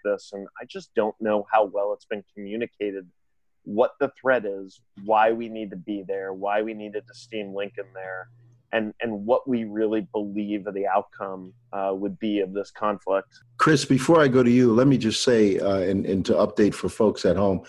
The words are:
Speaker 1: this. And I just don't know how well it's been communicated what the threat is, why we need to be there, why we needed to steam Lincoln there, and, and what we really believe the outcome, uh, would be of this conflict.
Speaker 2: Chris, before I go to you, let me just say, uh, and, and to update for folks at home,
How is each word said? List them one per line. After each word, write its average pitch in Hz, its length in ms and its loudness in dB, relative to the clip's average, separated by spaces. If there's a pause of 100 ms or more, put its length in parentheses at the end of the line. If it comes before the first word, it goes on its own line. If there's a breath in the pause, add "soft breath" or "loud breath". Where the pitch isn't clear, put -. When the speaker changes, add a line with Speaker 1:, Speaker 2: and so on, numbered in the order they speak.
Speaker 1:
this. 101 260 -4
And 98 160 -12 (140)
I 127 40 -16
just - 300 -18
don't 107 240 0
know 107 320 0
how 110 140 4
well 101 260 -2
it's - 140 -10
been 101 180 -8 (100)
communicated 101 720 -8 (580)
what 104 360 -2
the 139 100 0 (120)
threat 123 240 0
is, 98 340 -10 (240)
why 110 300 4
we 113 160 -6
need 110 220 -10
to 104 40 -12
be 98 320 -8
there, 95 240 -6
why 101 300 -2
we 110 120 -4
needed 107 320 -10
to - 80 -20
steam 104 400 -10
Lincoln 98 400 -8
there, 92 360 -12 (440)
and, 107 280 -2
and 107 240 -6
what 127 220 2
we 120 180 0
really 107 480 -2
believe 104 520 -6
the 98 220 -4
outcome, 95 680 -6 (180)
uh, 98 220 -4
would 98 260 -6
be 104 200 -2
of 92 140 -4
this 98 180 -6
conflict. 98 560 -4 (300)
Speaker 2:
Chris, 156 280 4
before 156 360 4
I 143 60 6
go 127 160 4
to 120 60 4
you, 123 240 6
let 123 140 6
me 135 100 6
just 110 260 0
say, 107 360 4
uh, 98 200 0
and, 95 260 0
and 92 200 0
to 110 80 2
update 101 400 4
for - 160 -6
folks - 360 2
at 90 120 4
home, 98 320 2